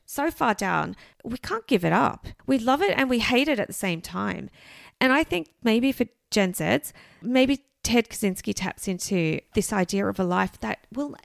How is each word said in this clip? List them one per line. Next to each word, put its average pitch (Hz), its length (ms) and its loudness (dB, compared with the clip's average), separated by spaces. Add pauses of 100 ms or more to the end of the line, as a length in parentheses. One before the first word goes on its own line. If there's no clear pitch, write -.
so 294 260 -4
far 233 240 0
down, 170 400 -2 (280)
we 233 140 -8
can't 440 300 -8
give 180 180 2
it 160 80 2
up. - 340 0 (200)
We 269 100 2
love 262 240 0
it - 160 2
and 262 120 0
we 247 100 2
hate 247 280 2
it 262 120 2
at - 80 -4
the 185 60 -12
same 175 280 -4
time. 190 480 -6 (500)
And 262 140 4
I 311 100 4
think 339 280 -4 (120)
maybe 240 300 4
for 240 120 -2 (260)
Gen 190 220 2
Zs, - 380 0 (300)
maybe 262 420 2 (180)
Ted 233 280 2
Kaczynski 196 440 -4
taps - 360 -6
into 175 500 -2 (140)
this - 180 0
idea 196 360 0
of 196 120 -2
a 190 60 0
life 185 340 0
that - 320 -8
will 285 320 -8